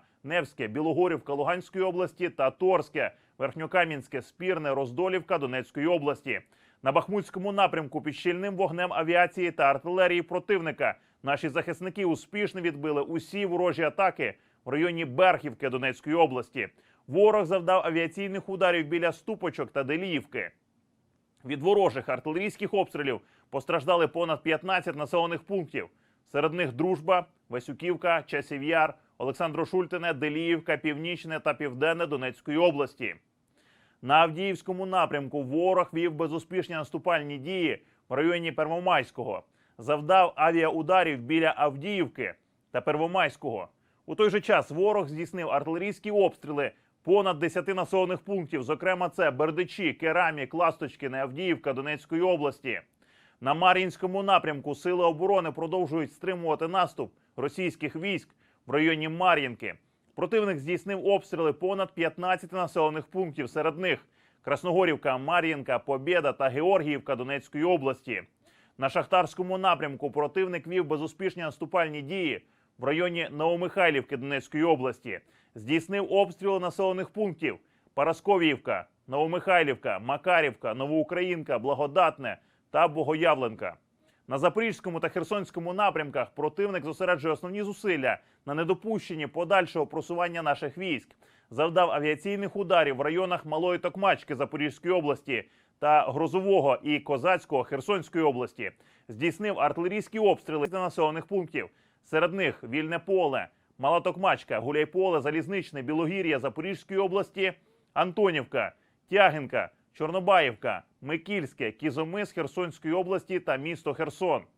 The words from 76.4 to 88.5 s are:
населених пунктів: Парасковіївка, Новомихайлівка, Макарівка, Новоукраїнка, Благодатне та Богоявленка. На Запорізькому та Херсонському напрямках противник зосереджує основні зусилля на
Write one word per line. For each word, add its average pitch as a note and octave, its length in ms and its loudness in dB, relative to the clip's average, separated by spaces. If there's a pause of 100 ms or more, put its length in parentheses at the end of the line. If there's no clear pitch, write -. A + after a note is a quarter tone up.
населених F#3 500 -2
пунктів: E3 480 -4 (360)
Парасковіївка, D3+ 920 2 (220)
Новомихайлівка, D3 920 2
Макарівка, C#3 760 0
Новоукраїнка, D#3 880 -2
Благодатне C#3 800 0 (340)
та D#3+ 160 4
Богоявленка. C#3+ 880 0 (520)
На C3 100 -4
Запорізькому F3 600 -2
та D#3+ 100 -2
Херсонському F3+ 640 -6
напрямках D#3 560 0
противник E3 540 -2
зосереджує D#3+ 500 0
основні F#3 300 -6
зусилля D#3+ 540 0 (280)
на C#3 80 -6